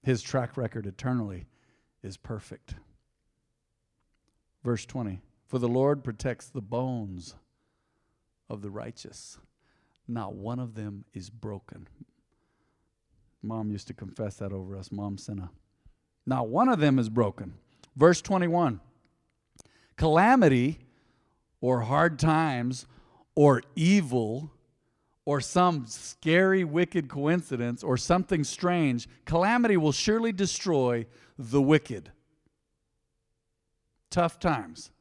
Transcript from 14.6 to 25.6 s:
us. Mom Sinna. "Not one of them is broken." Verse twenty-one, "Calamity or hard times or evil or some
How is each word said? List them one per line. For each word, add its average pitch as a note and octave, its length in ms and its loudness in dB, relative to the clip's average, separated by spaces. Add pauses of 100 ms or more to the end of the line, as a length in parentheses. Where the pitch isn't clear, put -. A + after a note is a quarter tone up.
us. F#2 140 -14
Mom G2+ 260 -8
Sinna. F#2+ 340 -12 (760)
"Not C3 220 -2
one G3 200 2
of A#3 120 2
them C#3+ 180 4
is A2+ 100 0
broken." G#2 460 -2 (400)
Verse E3 260 6
twenty-one, E3+ 600 0 (1160)
"Calamity D#3+ 840 4 (800)
or B2 220 0
hard D3 360 2
times C#3+ 680 0 (500)
or C#3+ 260 6 (140)
evil C#3+ 760 2 (720)
or C#3+ 160 0
some E3 460 2